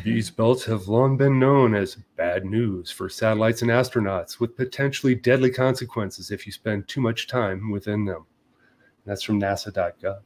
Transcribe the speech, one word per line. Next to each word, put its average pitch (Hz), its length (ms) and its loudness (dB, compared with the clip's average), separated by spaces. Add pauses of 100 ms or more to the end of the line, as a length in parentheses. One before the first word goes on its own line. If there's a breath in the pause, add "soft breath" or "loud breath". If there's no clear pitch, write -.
These 110 280 -2
belts 123 340 2
have 107 220 -4
long 127 300 4
been 135 220 4
known 131 360 6
as 101 200 0 (200)
bad 87 300 -2
news 98 440 -2
for - 180 -10
satellites 110 540 0
and 117 80 0
astronauts, 113 680 0
with 120 160 -4
potentially 135 600 -2
deadly 127 360 4
consequences 127 800 -4
if 104 140 -8
you 104 60 -14
spend 101 360 -6
too - 140 -6
much 113 260 -2
time 104 420 -4
within 104 360 -2
them. 87 200 -8 (800 soft breath)
That's 101 180 -6
from 107 160 0
nasa 98 340 -2
dot 87 260 -2
gov. 98 260 -6